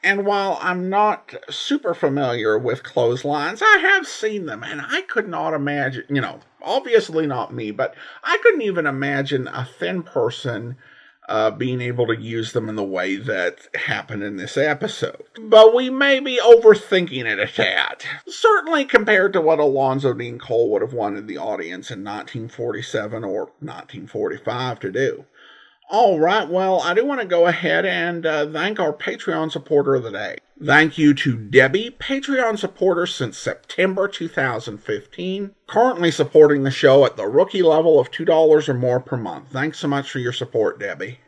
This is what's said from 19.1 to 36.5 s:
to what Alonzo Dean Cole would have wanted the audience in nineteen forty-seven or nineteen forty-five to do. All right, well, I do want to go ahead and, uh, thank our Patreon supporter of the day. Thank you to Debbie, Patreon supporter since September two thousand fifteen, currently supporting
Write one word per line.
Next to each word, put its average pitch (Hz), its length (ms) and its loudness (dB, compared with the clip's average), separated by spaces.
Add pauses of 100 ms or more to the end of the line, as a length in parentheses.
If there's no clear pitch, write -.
to 180 60 2
what 156 200 2
Alonzo 135 540 2
Dean 120 260 -10
Cole 117 320 0
would 101 100 0
have 120 100 -6
wanted 104 360 -6
the 90 100 -10
audience 92 540 -8
in 98 100 -12
nineteen 107 460 -12
forty-seven 117 760 -8
or 98 380 -8
nineteen - 480 -16
forty-five 113 720 -6
to 98 100 -8
do. 123 360 -4 (640)
All 202 280 4
right, 175 300 2
well, 185 320 2
I 170 140 0
do 226 100 2
want 277 160 -2
to 208 60 -4
go 175 200 4
ahead 170 380 0
and, 175 400 -4
uh, 151 260 0
thank 190 300 -4
our 151 140 0
Patreon 160 580 -6
supporter 139 420 2
of 123 100 0
the 113 60 -8
day. 101 280 -8 (260)
Thank 147 320 4
you 147 160 6
to 139 240 0
Debbie, 180 640 4
Patreon 262 580 -2
supporter 180 460 0
since 120 320 -8
September 190 720 -2
two 165 200 -8
thousand 120 500 -6
fifteen, 185 760 -8 (120)
currently 202 440 2
supporting 147 520 6